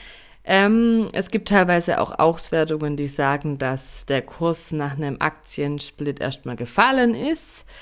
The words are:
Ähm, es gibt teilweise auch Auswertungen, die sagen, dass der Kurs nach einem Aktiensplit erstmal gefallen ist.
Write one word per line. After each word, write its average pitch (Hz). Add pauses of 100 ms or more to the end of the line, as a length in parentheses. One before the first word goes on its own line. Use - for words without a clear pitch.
(440)
Ähm, 220
es -
gibt -
teilweise 180
auch -
Auswertungen, 156
die 143
sagen, 143
dass 135
der 135
Kurs -
nach 143
einem 143
Aktiensplit 147
erstmal 127
gefallen 240
ist. - (180)